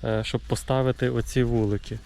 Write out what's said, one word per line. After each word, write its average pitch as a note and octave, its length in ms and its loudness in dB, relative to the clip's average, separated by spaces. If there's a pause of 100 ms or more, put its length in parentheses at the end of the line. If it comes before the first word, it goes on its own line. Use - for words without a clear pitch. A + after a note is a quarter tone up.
е, A2 200 0
щоб - 160 -2
поставити B2+ 680 0
оці B2 320 0
вулики. G#2+ 640 0